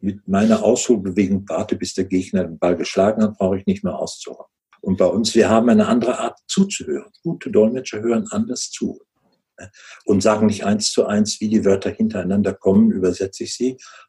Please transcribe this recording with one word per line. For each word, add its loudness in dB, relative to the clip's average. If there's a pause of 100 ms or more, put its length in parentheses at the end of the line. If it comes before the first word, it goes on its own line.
mit -6
meiner 2
Ausholbewegung 2
warte, -4
bis -8
der -2
Gegner -2
den -12
Ball 2
geschlagen 0
hat, -2
brauche 0
ich -8
nicht -2
mehr -4
auszuholen.“ -12 (320)
Und -2
bei 4
uns, 0
wir 6
haben 4
eine 6
andere 0
Art -6
zuzuhören. -2 (120)
Gute -6
Dolmetscher 0
hören -2
anders -4
zu, -8 (580)
ne? -20 (340)
Und 2
sagen 2
nicht 0
eins 0
zu 2
eins, -2
wie -4
die 2
Wörter 2
hintereinander -2
kommen, 4
übersetze -2
ich -10
sie, -4 (300)